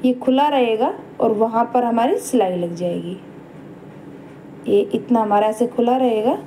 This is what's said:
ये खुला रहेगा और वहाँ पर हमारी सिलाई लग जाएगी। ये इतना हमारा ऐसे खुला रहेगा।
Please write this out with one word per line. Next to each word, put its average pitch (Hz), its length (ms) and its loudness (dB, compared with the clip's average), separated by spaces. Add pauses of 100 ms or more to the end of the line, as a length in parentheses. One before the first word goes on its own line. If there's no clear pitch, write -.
ये 254 80 6
खुला 262 340 2
रहेगा 262 520 2 (200)
और 233 120 2
वहाँ 226 420 0
पर 247 100 2
हमारी 233 340 2
सिलाई 185 400 0
लग 170 180 -4
जाएगी। 175 420 -6 (1500)
ये 202 140 4
इतना 233 400 0
हमारा 208 260 2
ऐसे 220 200 0
खुला 240 300 0
रहेगा। 247 500 2